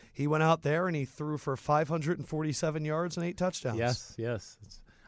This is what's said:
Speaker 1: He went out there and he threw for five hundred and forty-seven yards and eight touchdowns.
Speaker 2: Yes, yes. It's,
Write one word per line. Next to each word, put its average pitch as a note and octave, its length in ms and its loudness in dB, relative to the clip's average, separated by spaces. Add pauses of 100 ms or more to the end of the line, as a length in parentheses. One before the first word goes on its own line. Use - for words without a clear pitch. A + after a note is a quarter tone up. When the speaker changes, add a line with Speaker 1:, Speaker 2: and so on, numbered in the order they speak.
(140)
Speaker 1:
He C#3+ 140 -2
went D3+ 160 4
out D#3+ 180 6
there D#3+ 240 2
and F3 100 0
he C#3 100 -2
threw D3+ 340 -4
for C3+ 180 -2
five D3+ 320 2
hundred D#3+ 300 0
and - 100 -10
forty-seven D#3 560 -2
yards D#3+ 320 -2
and E3+ 80 -2
eight F3 100 -4
touchdowns. C3+ 440 -2
Speaker 2:
Yes, A#2+ 360 -2
yes. A2+ 480 -6
It's, - 160 -20 (280)